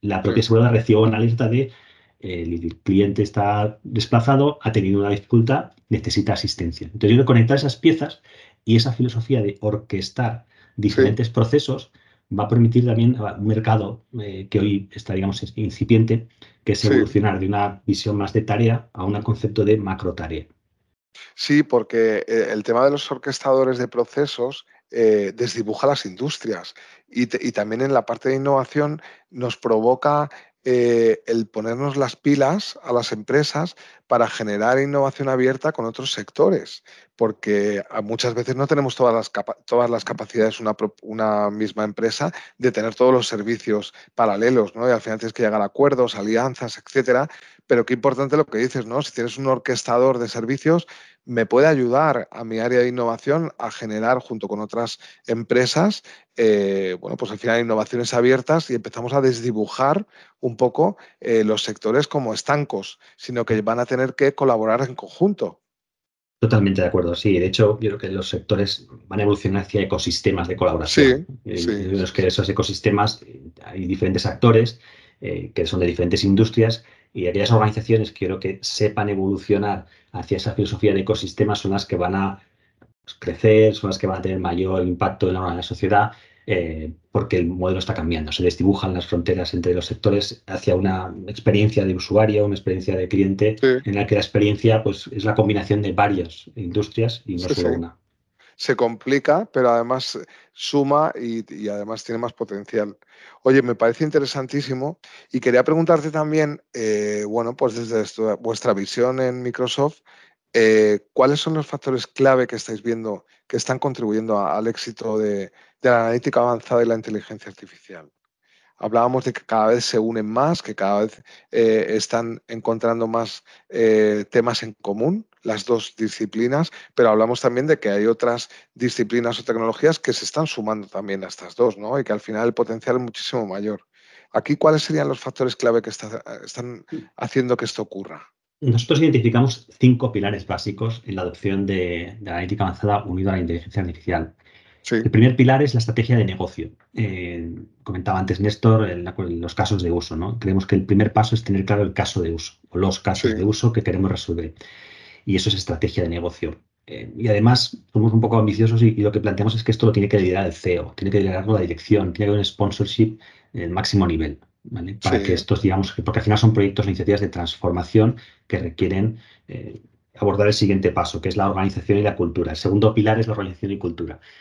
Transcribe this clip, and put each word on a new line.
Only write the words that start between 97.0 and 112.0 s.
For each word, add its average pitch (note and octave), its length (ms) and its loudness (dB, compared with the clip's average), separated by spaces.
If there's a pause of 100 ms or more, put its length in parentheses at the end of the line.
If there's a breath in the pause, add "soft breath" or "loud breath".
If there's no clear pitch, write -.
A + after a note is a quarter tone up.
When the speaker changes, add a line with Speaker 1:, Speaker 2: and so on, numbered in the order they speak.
Speaker 1:
y F#2 120 -6
no F2+ 120 -6
Speaker 2:
Sí, - 60 0
Speaker 1:
solo F2 160 0
Speaker 2:
sí. E2+ 60 0
Speaker 1:
una. E2+ 200 -8 (640 soft breath)
Speaker 2:
Se - 140 0
complica, C3 800 0
pero B2+ 180 2
además A#2 480 -2 (340 soft breath)
suma C#3+ 640 0
y, A2+ 300 -6 (100)
y G#2 140 -8
además G#2 340 -8
tiene A2+ 160 -6
más A#2+ 140 -6
potencial. G#2 640 -6 (460 loud breath)
Oye, C3 180 6
me A#2+ 140 0
parece A#2 260 2
interesantísimo C#3 960 -4 (320 loud breath)
y C3 80 -2
quería B2 240 4
preguntarte D#3+ 480 2
también, D3+ 500 0 (140)
eh, G#2 500 -2
bueno, A#2 320 -4
pues A#2 200 -2
desde A#2 240 -2
esto, G#2+ 380 -2
vuestra A2+ 360 -2
visión A#2+ 460 -2
en B2+ 240 -2
Microsoft, B2+ 560 -2 (520 soft breath)
eh, G#2+ 600 4
¿cuáles C3+ 260 4
son D#3+ 160 -4
los D3+ 140 -4
factores C3 400 -4